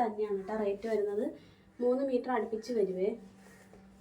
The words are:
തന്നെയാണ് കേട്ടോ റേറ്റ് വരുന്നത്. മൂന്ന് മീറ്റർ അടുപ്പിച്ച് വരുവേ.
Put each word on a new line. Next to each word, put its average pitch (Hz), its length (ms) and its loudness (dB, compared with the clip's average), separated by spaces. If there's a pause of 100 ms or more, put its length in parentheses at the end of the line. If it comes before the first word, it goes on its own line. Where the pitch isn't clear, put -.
തന്നെയാണ് 208 380 0
കേട്ടോ 190 240 -6
റേറ്റ് 202 300 -2
വരുന്നത്. 208 340 2 (560)
മൂന്ന് 254 260 4
മീറ്റർ 247 280 0
അടുപ്പിച്ച് 220 420 -2
വരുവേ. 185 320 2 (920)